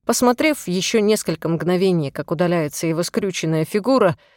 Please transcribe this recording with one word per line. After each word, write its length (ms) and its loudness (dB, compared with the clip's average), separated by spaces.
Посмотрев 640 2
еще 320 0
несколько 480 0
мгновений, 640 0
как 200 -8
удаляется 560 0
его 160 0
скрюченная 600 -2
фигура, 540 2